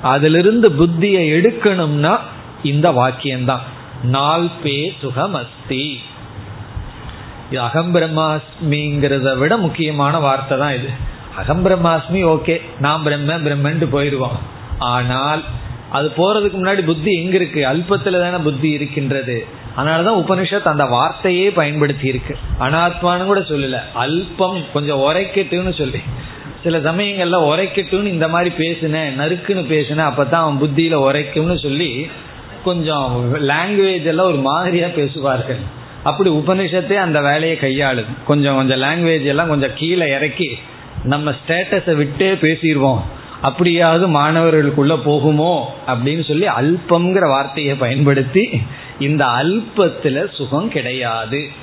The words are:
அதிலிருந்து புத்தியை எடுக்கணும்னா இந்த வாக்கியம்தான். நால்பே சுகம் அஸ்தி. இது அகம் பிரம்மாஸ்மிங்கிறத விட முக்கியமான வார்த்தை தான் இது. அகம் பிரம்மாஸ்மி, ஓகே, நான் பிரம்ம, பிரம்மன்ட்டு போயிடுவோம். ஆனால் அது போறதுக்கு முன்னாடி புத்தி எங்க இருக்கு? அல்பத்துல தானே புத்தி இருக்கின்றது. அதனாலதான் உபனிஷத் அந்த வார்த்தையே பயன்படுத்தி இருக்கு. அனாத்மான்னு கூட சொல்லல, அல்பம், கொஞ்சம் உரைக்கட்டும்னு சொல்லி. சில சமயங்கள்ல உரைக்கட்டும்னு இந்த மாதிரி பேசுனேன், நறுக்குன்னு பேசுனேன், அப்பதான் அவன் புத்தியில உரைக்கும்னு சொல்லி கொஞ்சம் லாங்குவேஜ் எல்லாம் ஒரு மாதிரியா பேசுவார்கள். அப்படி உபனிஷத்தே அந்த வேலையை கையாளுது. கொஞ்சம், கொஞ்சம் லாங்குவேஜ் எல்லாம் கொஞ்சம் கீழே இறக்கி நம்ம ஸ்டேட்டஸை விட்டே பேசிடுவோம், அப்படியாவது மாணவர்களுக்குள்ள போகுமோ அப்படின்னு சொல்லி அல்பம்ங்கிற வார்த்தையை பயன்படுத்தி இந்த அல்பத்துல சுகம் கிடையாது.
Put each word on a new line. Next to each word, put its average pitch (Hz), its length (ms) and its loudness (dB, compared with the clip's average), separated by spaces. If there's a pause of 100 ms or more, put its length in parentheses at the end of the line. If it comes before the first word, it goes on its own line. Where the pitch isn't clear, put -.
அதிலிருந்து 170 640 6
புத்தியை 170 580 2
எடுக்கணும்னா 175 840 2 (500)
இந்த 143 280 2
வாக்கியம்தான். 127 720 0 (440)
நால்பே 147 720 0 (180)
சுகம் 143 380 -4
அஸ்தி. 131 500 -6 (1600)
இது 131 180 -6
அகம் 160 300 0
பிரம்மாஸ்மிங்கிறத 147 1500 0
விட 147 200 2
முக்கியமான 151 600 0
வார்த்தை 135 380 0
தான் 143 180 0
இது. 127 160 -6 (440)
அகம் 151 280 -2
பிரம்மாஸ்மி, 175 640 2
ஓகே, 160 300 2 (220)
நான் 151 240 0
பிரம்ம, 147 360 0
பிரம்மன்ட்டு 147 500 0
போயிடுவோம். 135 500 0 (480)
ஆனால் 127 560 0 (480)
அது 143 220 0
போறதுக்கு 196 440 2
முன்னாடி 190 280 0
புத்தி 160 300 0
எங்க 175 220 -2
இருக்கு? 156 280 0
அல்பத்துல 175 560 0
தானே 175 200 0
புத்தி 147 300 0
இருக்கின்றது. 139 680 -2 (340)
அதனாலதான் 165 500 2
உபனிஷத் 185 520 0
அந்த 147 140 2
வார்த்தையே 175 640 2
பயன்படுத்தி 147 580 0
இருக்கு. 131 260 -4 (260)
அனாத்மான்னு 175 640 0
கூட 196 180 2
சொல்லல, 135 360 -2 (200)
அல்பம், 175 600 -2 (120)
கொஞ்சம் 147 320 0
உரைக்கட்டும்னு 180 720 0
சொல்லி. 131 260 -4 (580)
சில 165 220 0
சமயங்கள்ல 180 640 0
உரைக்கட்டும்னு 185 680 0
இந்த 160 180 0
மாதிரி 170 260 2
பேசுனேன், 160 600 -2
நறுக்குன்னு 175 520 -2
பேசுனேன், 151 420 0
அப்பதான் 139 360 2
அவன் 143 160 0
புத்தியில 156 420 2
உரைக்கும்னு 147 580 2
சொல்லி 143 300 -2 (680)
கொஞ்சம் 151 560 0 (280)
லாங்குவேஜ் 180 600 2
எல்லாம் 175 240 2
ஒரு 147 120 0
மாதிரியா 170 500 0
பேசுவார்கள். 135 720 -2 (400)
அப்படி 170 300 2
உபனிஷத்தே 180 680 0
அந்த 165 220 2
வேலையை 151 360 2
கையாளுது. 131 540 0 (120)
கொஞ்சம், 143 340 2
கொஞ்சம் 131 240 2
லாங்குவேஜ் 160 460 2
எல்லாம் 151 260 2
கொஞ்சம் 139 240 0
கீழே 165 320 0
இறக்கி 139 400 -2 (560)
நம்ம 147 280 0
ஸ்டேட்டஸை 180 640 -2
விட்டே 147 400 2
பேசிடுவோம், 151 680 2 (400)
அப்படியாவது 170 680 4
மாணவர்களுக்குள்ள 151 920 4
போகுமோ 151 540 2 (300)
அப்படின்னு 139 400 -2
சொல்லி 156 260 0
அல்பம்ங்கிற 175 760 2
வார்த்தையை 139 500 0
பயன்படுத்தி 135 680 2 (560)
இந்த 143 220 2 (120)
அல்பத்துல 165 840 0 (120)
சுகம் 185 380 -4
கிடையாது. 120 720 -4 (220)